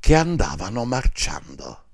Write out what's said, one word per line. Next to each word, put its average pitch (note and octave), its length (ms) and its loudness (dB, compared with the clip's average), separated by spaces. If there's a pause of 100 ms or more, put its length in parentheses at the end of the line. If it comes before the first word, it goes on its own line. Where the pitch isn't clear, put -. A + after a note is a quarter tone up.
che - 140 6
andavano A#2+ 720 0
marciando. - 1080 -4